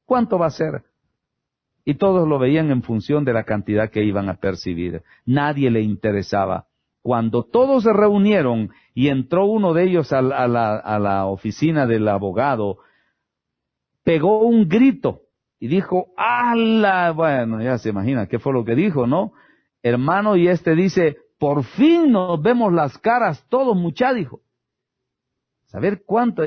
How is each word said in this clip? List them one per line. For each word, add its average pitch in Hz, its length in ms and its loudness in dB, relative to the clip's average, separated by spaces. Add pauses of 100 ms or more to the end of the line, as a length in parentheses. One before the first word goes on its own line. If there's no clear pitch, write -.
¿Cuánto 240 320 0
va 170 80 0
a 151 60 -2
ser?". 156 320 -6 (1000)
Y 143 120 -2
todos 185 320 2
lo 147 120 0
veían 147 320 2
en 127 100 0
función 131 440 -2
de 127 80 0
la 113 100 -2
cantidad 107 460 -2
que 107 140 -2
iban 98 260 -2
a 92 60 -6
percibir. 87 680 -6 (220)
Nadie 143 440 0
le 113 120 0
interesaba. 98 840 -2 (340)
Cuando 117 420 -2
todos 254 400 2
se 220 100 4
reunieron 202 800 2 (220)
y 127 140 0
entró 139 380 0
uno 208 280 0
de 170 100 2
ellos 180 300 0
a 135 80 2
la, 131 220 0
a 123 40 0
la, 117 280 0
a 107 240 -4
la 98 260 0
oficina 127 640 -2
del 110 220 0
abogado, 101 680 -2 (1200)
pegó 180 420 2
un 226 220 4
grito 220 540 2 (400)
y 113 80 -6
dijo, 180 380 -2 (100)
"¡Ala!". 220 920 0
Bueno, 135 500 -2
ya 123 160 -2
se 110 120 -6
imagina 104 380 -2
qué 120 100 -4
fue 139 140 -4
lo 123 140 -2
que 117 100 -2
dijo, 147 320 0
¿no? 180 240 -2 (500)
Hermano, 165 540 0
y 175 140 4
este 170 260 0
dice, 170 420 0 (220)
"Por 143 240 0
fin 311 480 2
nos 180 300 0
vemos 226 320 2
las 151 240 0
caras 220 520 -2
todos, 254 280 0
mucha", 180 360 -2
dijo. 180 280 -8 (1300)
Saber 175 380 -6
cuánto, 220 420 -2